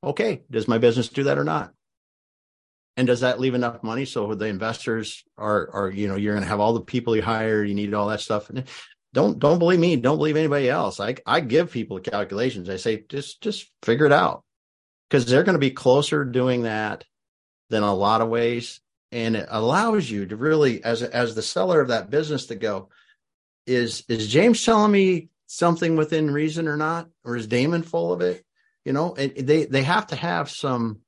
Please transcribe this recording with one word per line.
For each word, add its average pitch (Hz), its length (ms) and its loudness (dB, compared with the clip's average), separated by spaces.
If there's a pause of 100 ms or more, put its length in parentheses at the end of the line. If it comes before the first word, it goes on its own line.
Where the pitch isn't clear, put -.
Okay, 117 460 -2
does 113 180 -4
my 113 120 4
business 120 300 4
do 139 160 -2
that 139 120 2
or 143 60 0
not? 151 300 -4 (1200)
And 127 80 2
does 120 140 2
that 123 200 2
leave 131 140 0
enough 120 300 -2
money 117 220 -4
so 110 280 -4
the 104 140 -4
investors 110 760 -6 (140)
are, 107 340 -2
are, 98 200 -4
you 101 160 -4
know, 98 80 -2
you're 104 180 -2
gonna 98 140 -2
have 104 120 -2
all 110 140 2
the 113 80 -2
people 117 340 -2
you 110 60 0
hire, 110 420 0
you 101 120 -4
need 101 180 -4
all 104 140 -2
that 104 120 -4
stuff. - 300 -4
And 131 140 -8 (500)
don't, 175 240 2
don't 156 220 4
believe 170 200 4
me, 170 160 4
don't 131 220 2
believe 151 200 0
anybody 143 340 0
else. 135 280 -2
I, 110 240 -4
I 131 160 2
give 156 320 0
people 107 280 -6
calculations. 101 680 -4
I 95 100 -6
say, 110 300 -2
"Just, - 340 -12
just - 300 -8 (120)
figure 139 240 4
it 143 40 8
out," 92 320 2 (680)
'cause 127 160 4
they're 131 160 6
gonna 185 160 4
be 139 100 2
closer 143 560 2
doing 123 380 0
that 107 420 -4 (640)
than 107 140 2
a 101 100 2
lot 101 280 2
of 113 60 0
ways. 117 540 -2 (300)
And 113 240 -2
it 104 160 -4
allows 156 580 0
you 101 160 -4
to 98 100 -10
really, 139 480 2
as, 117 200 -2
as 120 320 -4
the 107 80 -6
seller 180 360 2
of 131 100 0
that 107 200 -2
business, 147 380 -2
to 117 80 -10
go, 98 340 -6 (760)
"Is, 123 400 -2
is 113 200 -2
James 196 380 4
telling 214 260 4
me 185 380 2 (160)
something 165 500 2
within 156 360 0
reason 156 360 -2
or 151 80 -4
not? 165 320 -4 (160)
Or 120 120 -6
is 113 100 -6
Damon 139 380 0
full 170 280 -2
of 87 100 -2
it?" 90 220 -2 (400)
You 135 100 -4
know, 160 200 -2
and 135 220 -4
they, 143 300 2
they 135 180 0
have 185 240 0
to - 80 -8
have 170 340 -4
some 117 580 -4